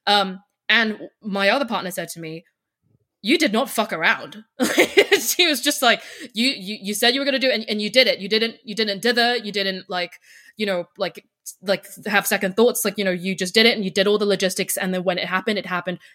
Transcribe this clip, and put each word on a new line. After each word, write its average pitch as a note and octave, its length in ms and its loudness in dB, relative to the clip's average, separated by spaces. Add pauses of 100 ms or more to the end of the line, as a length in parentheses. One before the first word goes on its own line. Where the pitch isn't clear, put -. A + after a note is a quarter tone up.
Um, F#3+ 360 2 (280)
and A3 280 2 (220)
my G3 300 0
other C#4 160 2
partner F#3 240 -4
said F3 200 -8
to E3 100 -12
me, D#3+ 240 -12 (760)
"You A#3 160 2
did G#3+ 160 2
not A#3 160 0
fuck A3 240 -2
around." F#3+ 520 -2 (140)
<laughs> B3+ 60 0 (540)
She - 300 2
was D4 120 0
just - 220 0
like, A#3 180 4 (320)
"You, A#3+ 160 0
you, G#3 320 -6
you G3 140 -6
said A#3+ 180 2
you C4+ 80 0
were C#4+ 40 -2
gonna C4+ 160 0
do C4 80 2
it, A#3+ 60 2
and, A3+ 140 -6
and G#3 140 -2
you G#3 80 -2
did B3+ 160 4
it. F3+ 140 0
You G3 80 -8
didn't, A3 360 0
you G#3+ 100 -10
didn't G3+ 280 -4
dither, A#3+ 340 2
you G#3 140 -6
didn't, G3 400 -4
like, F3+ 300 -6 (360)
you G#3+ 80 -2
know, F3+ 200 -2 (120)
like, F3+ 300 -6 (340)
like, F#3 260 -2 (200)
have G3+ 200 2
second F#3+ 300 0
thoughts. A#3+ 280 4
Like, G3+ 140 -2
you G3+ 60 -2
know, F#3+ 60 0
you F3+ 240 -2
just F3+ 180 -4
did A3 140 6
it, A3+ 80 4
and G#3+ 100 -2
you F#3 60 -2
did G3 160 2
all G#3 100 4
the G#3 100 2
logistics, F#3+ 500 0
and F#3 180 -2
then F#3 80 -2
when F3+ 160 0
it - 80 -4
happened, F#3+ 320 -2
it F3 80 -8
happened." F3+ 320 -4 (160)